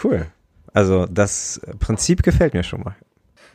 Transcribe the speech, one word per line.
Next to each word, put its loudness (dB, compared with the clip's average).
cool. 0
Also 2
das -2
Prinzip 0
gefällt 4
mir 0
schon -6
mal. -10